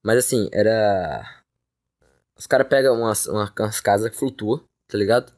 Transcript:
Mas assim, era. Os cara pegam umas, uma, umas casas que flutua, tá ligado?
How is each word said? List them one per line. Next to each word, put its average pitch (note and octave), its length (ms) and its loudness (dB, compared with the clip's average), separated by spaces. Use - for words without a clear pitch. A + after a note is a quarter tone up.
Mas A2 160 2
assim, A#2 340 0
era. G2+ 880 -2
Os - 100 -14
cara C3 180 2
pegam C3 360 2
umas, A2 260 0
uma, G#2 320 -4
umas G#2+ 220 -4
casas G#2 300 0
que - 60 -12
flutua, C3 480 -4
tá - 100 -8
ligado? G#2+ 420 0